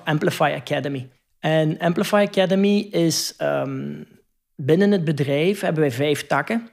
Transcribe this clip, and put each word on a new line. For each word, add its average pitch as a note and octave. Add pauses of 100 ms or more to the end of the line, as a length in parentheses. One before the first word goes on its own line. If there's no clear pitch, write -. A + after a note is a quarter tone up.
Amplify D#3
Academy. C#3 (300)
En D#3
Amplify F#3
Academy G3 (140)
is, E3+
ehm, C#3 (600)
binnen E3+
het F#3+
bedrijf D3
hebben E3+
wij C#3+
vijf C#3+
takken, A3